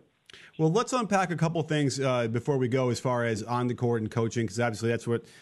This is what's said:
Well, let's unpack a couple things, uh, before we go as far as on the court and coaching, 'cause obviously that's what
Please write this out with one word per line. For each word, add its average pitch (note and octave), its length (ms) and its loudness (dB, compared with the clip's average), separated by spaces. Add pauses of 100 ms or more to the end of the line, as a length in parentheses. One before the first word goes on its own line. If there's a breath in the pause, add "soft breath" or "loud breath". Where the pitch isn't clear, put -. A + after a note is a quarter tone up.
(600 soft breath)
Well, D#3+ 120 4
let's A#3 220 0
unpack F#3+ 380 0
a E3+ 40 0
couple D#3+ 280 0
things, C#3+ 360 0
uh, B2+ 280 2
before A#2+ 300 0
we C3 100 2
go B2+ 220 2
as A#2 100 0
far B2 260 0
as A2 160 -2
on A#2+ 240 -2
the B2 80 -2
court A#2+ 300 0
and G#2+ 80 -4
coaching, A2+ 340 0
'cause G#2 140 -6
obviously A2+ 300 0
that's A#2 180 -2
what A#2 160 -2 (180 soft breath)